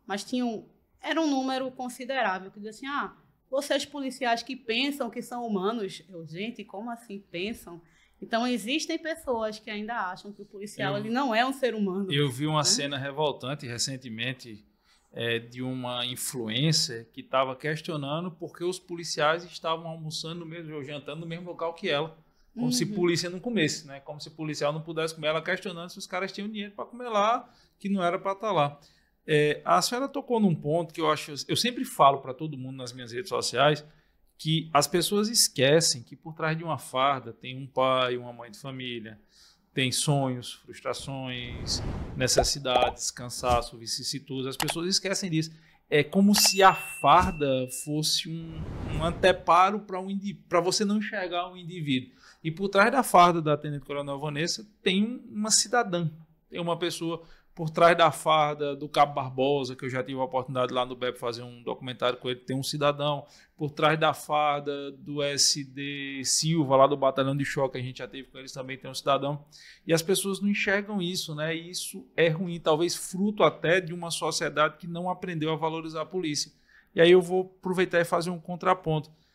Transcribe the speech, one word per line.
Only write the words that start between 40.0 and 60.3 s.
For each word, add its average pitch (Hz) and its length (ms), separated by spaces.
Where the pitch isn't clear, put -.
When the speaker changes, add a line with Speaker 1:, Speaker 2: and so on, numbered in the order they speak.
Speaker 2:
frustrações, 123 1300
necessidades, 127 920
cansaço, 123 680
vicissitudes. 127 720
As 131 100
pessoas 165 320
esquecem 190 420
disso. 160 220
É 147 120
como 196 320
se 196 280
a 190 100
farda 147 960
fosse 156 460
um, 165 320
um 151 100
anteparo 180 760
pra 185 200
um 190 100
indi-, 196 220
pra 180 100
você 180 280
não 208 100
enxergar 185 560
um 185 40
indivíduo. 160 540
E 160 80
por 190 200
trás 196 200
da 254 120
farda 175 400
da 147 160
Tenente 147 260
Coronel 143 340
Vanessa 151 480
tem 196 220
um, 247 260
uma 214 200
cidadã, 202 580
tem 180 100
uma 170 200
pessoa. 165 440
Por 160 160
trás 170 300
da 165 120
farda 147 640
do 143 140
Cabo 147 240
Barbosa, 131 640
que 135 80
eu 131 60
já 127 120
tive 131 160
a 131 60
oportunidade 127 480